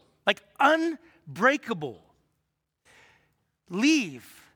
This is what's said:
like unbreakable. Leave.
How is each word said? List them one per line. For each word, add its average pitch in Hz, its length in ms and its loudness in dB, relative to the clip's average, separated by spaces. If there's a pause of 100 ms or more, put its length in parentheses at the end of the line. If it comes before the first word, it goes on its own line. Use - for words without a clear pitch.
(260)
like 208 160 -2 (160)
unbreakable. 233 1400 -2 (1700)
Leave. 202 880 -2